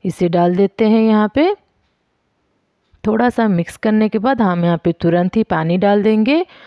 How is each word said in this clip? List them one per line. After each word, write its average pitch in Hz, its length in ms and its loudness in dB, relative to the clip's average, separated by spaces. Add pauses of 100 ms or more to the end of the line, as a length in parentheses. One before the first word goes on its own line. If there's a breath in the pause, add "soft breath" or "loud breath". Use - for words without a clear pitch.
इसे 180 240 -4
डाल 175 280 0
देते 202 320 0
हैं 220 140 2
यहाँ 214 320 2
पे। 349 200 0 (1500)
थोड़ा 226 260 0
सा 226 180 -2
मिक्स 170 280 -2
करने 214 320 0
के 220 100 -4
बाद 240 240 0
हम 175 220 0
यहाँ 170 200 0
पे 170 100 0
तुरंत 175 420 0
ही 220 80 2
पानी 170 340 -2
डाल 202 240 2
देंगे 220 420 0 (220 loud breath)